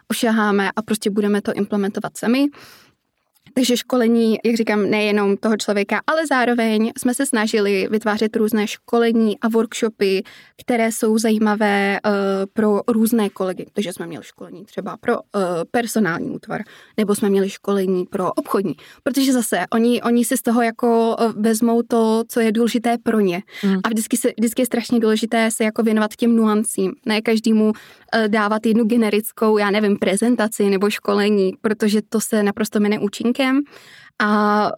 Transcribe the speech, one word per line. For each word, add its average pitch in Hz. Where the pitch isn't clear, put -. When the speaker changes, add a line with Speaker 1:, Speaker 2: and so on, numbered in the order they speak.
Speaker 1:
ošaháme 208
a 220
prostě 220
budeme 202
to -
implementovat 202
sami. 254
Takže 247
školení, 226
jak 233
říkám, 214
nejenom 208
toho 220
člověka, 202
ale 320
zároveň 233
jsme 247
se 277
snažili 208
vytvářet 214
různé 214
školení 226
a 233
workshopy, 220
které 226
jsou 220
zajímavé, 208
eh, 208
pro 214
různé 226
kolegy. 185
Takže 208
jsme 180
měli 151
školení 180
třeba 185
pro, -
eh, -
personální 214
útvar, -
nebo 208
jsme 208
měli 196
školení 190
pro 185
obchodní. 196
Protože 269
zase 214
oni, 233
oni 240
si 262
z -
toho 240
jako, 226
eh, 233
vezmou 226
to, 226
co -
je 226
důležité 233
pro 220
ně. 190
Speaker 2:
Hmm. 190
Speaker 1:
A 226
vždycky 226
se, 247
vždycky 233
je 247
strašně 240
důležité 220
se 226
jako 220
věnovat 214
těm 233
nuancím. 214
Ne 214
každému, 220
eh, 220
dávat 214
jednu 226
generickou, 214
já 208
nevím, 202
prezentaci 214
nebo 196
školení, 202
protože 214
to 220
se 214
naprosto 208
mine 208
účinkem. 233
A, 208